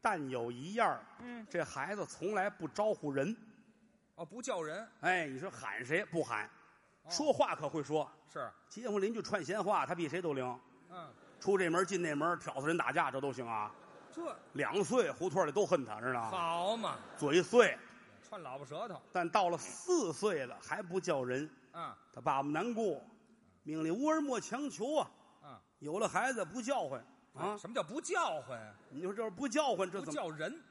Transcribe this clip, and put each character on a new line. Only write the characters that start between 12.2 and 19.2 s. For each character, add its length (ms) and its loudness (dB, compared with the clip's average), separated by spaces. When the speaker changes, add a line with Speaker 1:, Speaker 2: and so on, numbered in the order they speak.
Speaker 1:
挑 160 -8
唆 100 -2
人 100 2
打 160 2
架， 200 2
这 100 -2
都 100 0
行 140 -6
啊。 260 -2
Speaker 2:
这。 240 -8
Speaker 1:
两 300 2
岁， 280 4
胡 180 -2
同 160 4
里 60 -2
都 140 4
恨 200 4
他， 140 -8
知 140 0
道 100 0
吗？ 80 -2
Speaker 2:
好 460 0
嘛。 200 -2
Speaker 1:
嘴 260 6
碎。 340 8
Speaker 2:
串 140 -12
老 160 -10
婆 80 -10
舌 220 -8
头。 120 -10
Speaker 1:
但 180 2